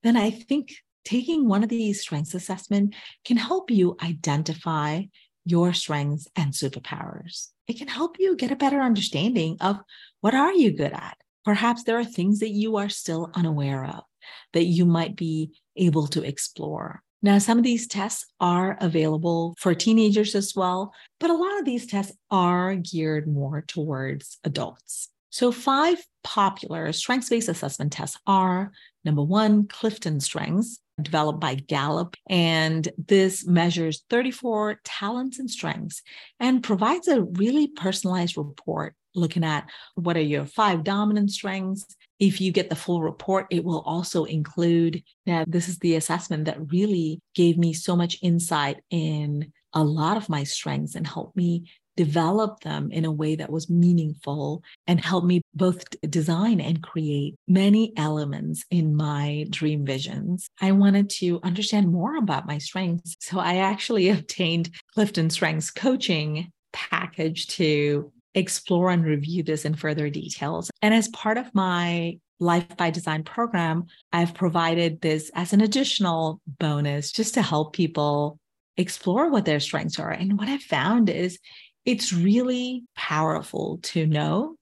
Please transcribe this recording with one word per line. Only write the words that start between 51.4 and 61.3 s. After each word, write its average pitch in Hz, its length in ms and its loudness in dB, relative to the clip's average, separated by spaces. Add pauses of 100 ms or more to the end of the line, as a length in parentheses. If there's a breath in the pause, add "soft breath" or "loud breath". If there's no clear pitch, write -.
develop 170 640 2
them 147 300 -6
in 160 140 -2
a 156 80 -2
way 156 220 -2
that 156 160 -8
was 160 180 -4
meaningful 156 920 2 (240 loud breath)
and 175 180 2
helped 175 220 0
me 175 160 4 (100)
both 180 380 0
d-, - 80 -14 (100)
design 170 500 2
and 160 240 -2
create 147 520 -4 (120)
many 202 520 6
elements 151 720 -4
in 156 260 2
my 147 540 -2
dream 151 340 -2
visions. 147 640 -6 (120)
I 190 120 2
wanted 196 380 6
to 175 320 -2